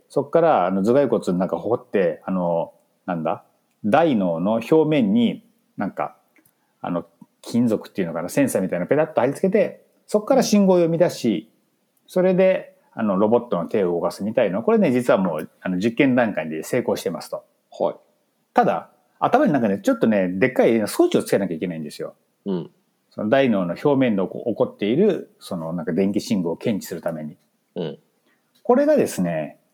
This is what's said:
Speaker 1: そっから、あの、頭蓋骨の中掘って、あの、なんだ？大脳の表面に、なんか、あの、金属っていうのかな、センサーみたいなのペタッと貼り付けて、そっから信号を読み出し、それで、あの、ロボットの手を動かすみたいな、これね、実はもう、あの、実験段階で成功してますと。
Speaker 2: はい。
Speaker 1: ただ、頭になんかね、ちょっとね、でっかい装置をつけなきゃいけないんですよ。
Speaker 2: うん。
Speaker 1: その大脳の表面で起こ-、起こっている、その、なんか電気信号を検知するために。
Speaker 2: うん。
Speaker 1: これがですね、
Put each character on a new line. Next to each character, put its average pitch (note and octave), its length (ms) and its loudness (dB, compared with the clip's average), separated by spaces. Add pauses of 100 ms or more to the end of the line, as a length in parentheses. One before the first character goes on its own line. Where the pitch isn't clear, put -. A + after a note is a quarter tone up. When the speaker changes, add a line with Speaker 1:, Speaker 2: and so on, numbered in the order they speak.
Speaker 1:
そ C#3+ 140 -2
っ C3+ 80 -12
か E3 100 2
ら、 C3+ 260 4
あ F#2 40 -2
の、 F#2+ 140 0
頭 A#2 100 2
蓋 C#3+ 140 4
骨 G2+ 240 -2
の F2 60 0
中 E2+ 200 -2
掘 G#2+ 160 -4
っ - 100 -4
て、 E2+ 400 -2
あ G2 60 -8
の、 F2 420 -2 (320)
な F2+ 120 -6
ん D#2+ 80 -6
だ？ E2+ 200 -4 (400)
大 C#3+ 300 2
脳 F2+ 240 0
の F#2 140 -2
表 D#3 320 2
面 C#3+ 280 2
に、 A2 320 0 (320)
な G2+ 100 -4
ん F2+ 40 -8
か、 - 260 -8 (640)
あ - 100 -8
の、 E2+ 140 -4 (380)
金 A#2+ 240 0
属 G#2+ 220 -2
っ - 40 -20
て - 80 -4
い F#2 40 -2
う - 20 -2
の E2 80 -8
か D#2+ 80 -6
な、 F2 60 -8
セ - 140 -2
ン C3+ 60 2
サ - 120 -2
ー - 20 0
み F2+ 60 -2
た F2 80 -4
い - 20 -4
な F2 60 -4
の - 40 -6
ペ C#3 60 2
タ D3 80 2
ッ D#3 100 -4
と - 80 -2
貼 A#2 60 2
り C#3 60 -2
付 F#3+ 160 -2
け F#3 40 0
て、 - 320 0 (220)
そ G#3 140 -2
っ G#3 40 -6
か C4+ 120 2
ら A#3 80 4
信 G3+ 220 4
号 F#3 80 6
を - 20 6
読 E3+ 120 4
み E3 80 0
出 D#3+ 140 2
し、 - 400 -2 (560)
そ - 160 0
れ F#3 120 4
で、 F#3+ 420 0 (200)
あ A#2 60 -4
の、 G2+ 140 0
ロ G#2+ 120 4
ボ A#2 100 4
ッ A#2 100 -4
ト - 80 -2
の - 100 -4
手 G#2+ 160 0
を F2 120 0
動 E2+ 60 -2
か F2 120 -2
す - 100 -12
み G#2+ 120 -6
た B2 100 2
い F#2 80 0
な、 G#2 100 -4
こ G#3+ 80 0
れ A3+ 80 4
ね、 E3+ 140 2
実 B2 200 2
は A#2+ 60 4
も F2 200 -2
う、 E2 120 -10 (100)
あ - 80 -8
の、 F#2 100 -2
実 A#2 200 -2
験 C3+ 160 2
段 A#2 180 2
階 D#2+ 160 -6
で D#2 140 -8
成 - 160 -4
功 A2 160 -2
し - 80 -6
て G2 80 -6
ま - 120 -8
す - 60 -18
と。 - 160 -10 (280)
Speaker 2:
は E2+ 180 -2
い。 - 60 -10 (560)
Speaker 1:
た B3 120 4
だ、 F#2+ 260 -2 (280)
頭 C4+ 300 2
に E3 40 2
な C#3+ 60 2
ん A#2+ 40 0
か A2+ 60 2
ね、 G2 120 0
ち - 100 0
ょ C#4 40 2
っ - 40 -2
と C3 80 2
ね、 G2+ 220 2
で F#2+ 220 0
っ - 20 -6
か B3 120 2
い A2+ 220 2
装 E4+ 200 2
置 F4 120 0
を G2+ 60 -2
つ - 80 -12
け - 60 2
な F#2+ 100 -2
き - 20 -10
ゃ E2+ 40 -6
い D#2+ 40 -8
け F#2+ 80 -6
な F2 80 -8
い D#2+ 60 -10
ん - 20 -10
で D2 80 -12
す - 100 -14
よ。 D2+ 140 -12 (320)
Speaker 2:
う G2 80 -4
ん。 E2 160 -8 (400)
Speaker 1:
そ G#2 140 -8
の G#2+ 60 -4
大 C3+ 200 4
脳 F#2+ 160 0
の E2+ 160 -6
表 C#3+ 140 2
面 B2+ 180 2
で F#2+ 80 0
起 F2+ 60 -2
こ-、 - 180 -12
起 A2 80 -2
こ B2+ 180 -2
っ - 40 -20
て G#2 100 -4
い A2 80 2
る、 F#3 460 0
そ - 160 -10
の、 D#2+ 160 -6
な F2 100 -6
ん D#2 40 -10
か F2 60 -4
電 G2 200 0
気 G2+ 80 -2
信 G2 220 -2
号 E2 100 -4
を D#2+ 40 -6
検 G2+ 280 -4
知 - 20 -14
す - 80 -10
る E2 60 -10
た E2+ 100 -6
め D#2 140 -8
に。 D2+ 120 -14 (380)
Speaker 2:
う F#2+ 80 -6
ん。 D#2+ 160 -8 (640)
Speaker 1:
こ A#3+ 140 4
れ C#4+ 100 2
が D4+ 100 4
で F3+ 120 4
す - 140 -6
ね、 D#2 360 -4 (160)